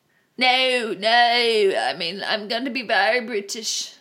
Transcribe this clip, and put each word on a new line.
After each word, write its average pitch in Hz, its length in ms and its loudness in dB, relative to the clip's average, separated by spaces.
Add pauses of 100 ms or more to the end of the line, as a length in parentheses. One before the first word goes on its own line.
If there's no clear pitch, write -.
(380)
No, 254 600 0
no. 196 120 -2
I 226 880 4
mean, 180 280 -8
I'm 202 220 -4
gonna 240 220 -4
be 247 140 -6
very 214 380 2
British. 220 800 -8